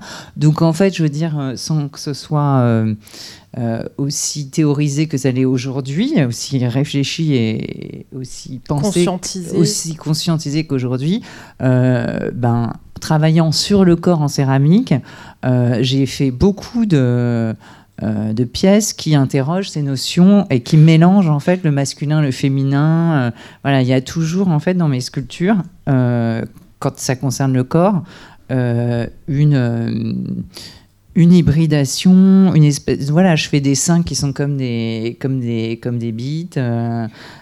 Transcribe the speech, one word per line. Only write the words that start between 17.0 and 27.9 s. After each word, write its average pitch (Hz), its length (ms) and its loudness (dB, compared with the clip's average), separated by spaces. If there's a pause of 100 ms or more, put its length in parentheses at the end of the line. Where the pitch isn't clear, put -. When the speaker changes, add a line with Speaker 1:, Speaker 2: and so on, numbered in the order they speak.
Speaker 1:
euh, 107 300 -4
de 117 100 -2
pièces 196 500 0
qui 156 220 -2
interrogent 147 540 0
ces 151 120 -6
notions 175 680 2
et 131 120 0
qui - 160 2
mélangent, 160 520 6
en 147 100 2
fait, 185 240 -2
le 156 80 2
masculin, 143 500 -2
le 139 100 0
féminin. 143 800 0
Euh, 127 180 0 (320)
voilà, 135 180 2
il 127 60 2
y 131 60 2
a 127 80 2
toujours, 165 480 -2
en 151 100 2
fait, 180 140 -2
dans 175 140 0
mes 127 140 -2
sculptures, 170 560 -4 (320)
euh, 120 540 0 (360)
quand - 200 -4
ça - 160 -2
concerne 135 380 -2
le 127 100 2
corps, 170 400 0 (480)